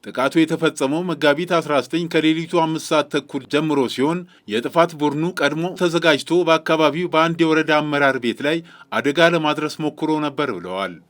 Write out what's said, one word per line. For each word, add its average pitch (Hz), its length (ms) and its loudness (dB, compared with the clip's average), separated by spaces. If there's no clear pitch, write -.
ጥቃቱ 127 320 -2
የተፈጸመው 156 680 0
መጋቢት 156 480 0
አስራ 165 300 0
ዘጠኝ 165 260 -4
ከሌሊቱ 160 520 0
አምስት 160 280 -2
ሰዓት 147 220 2
ተኩል 139 400 -6
ጀምሮ 147 380 0
ሲሆን 151 320 -2
የጥፋት 165 460 0
ቡድኑ 147 300 -2
ቀድሞ 156 400 -2
ተዘጋጅቶ 165 680 2
በአካባቢው 160 640 2
በአንድ 165 300 2
የወረዳ 160 360 2
አመራር 143 440 0
ቤት 120 220 -4
ላይ 156 180 -2
አደጋ 139 380 2
ለማድረስ 156 500 -2
ሞክሮ 156 400 -4
ነበር 143 340 -4
ብለዋል። 90 420 -6